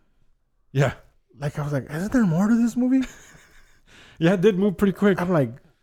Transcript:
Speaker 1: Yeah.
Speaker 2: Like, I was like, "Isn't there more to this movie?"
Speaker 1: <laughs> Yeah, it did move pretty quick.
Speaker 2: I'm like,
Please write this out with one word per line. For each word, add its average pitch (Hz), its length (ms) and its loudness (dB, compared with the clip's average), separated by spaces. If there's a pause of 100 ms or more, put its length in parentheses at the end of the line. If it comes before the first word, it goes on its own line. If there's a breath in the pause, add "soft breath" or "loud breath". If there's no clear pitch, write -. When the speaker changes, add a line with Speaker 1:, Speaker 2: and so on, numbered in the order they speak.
(720)
Speaker 1:
Yeah. 135 220 0 (460)
Speaker 2:
Like, 143 200 -8
I 147 40 -6
was 147 100 -6
like, 135 180 -6
"Isn't 170 200 -6
there 240 140 2
more 180 220 2
to 233 80 4
this 233 220 0
movie?" 254 340 0
Speaker 1:
<laughs> - 60 -20 (1000 loud breath)
Yeah, 165 140 4
it 185 80 0
did 190 180 4
move 202 180 0
pretty 196 160 2
quick. 196 260 0
Speaker 2:
I'm 175 120 -2
like, 139 200 0 (300)